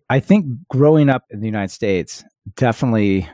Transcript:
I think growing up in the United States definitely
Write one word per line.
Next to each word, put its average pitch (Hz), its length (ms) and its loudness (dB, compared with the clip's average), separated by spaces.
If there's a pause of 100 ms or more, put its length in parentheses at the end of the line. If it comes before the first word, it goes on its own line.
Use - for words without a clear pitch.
I 131 120 0
think 190 260 2 (240)
growing 147 400 4
up 127 220 -2
in 104 80 -12
the 110 80 -6
United 104 240 -4
States - 520 -4 (340)
definitely 107 760 0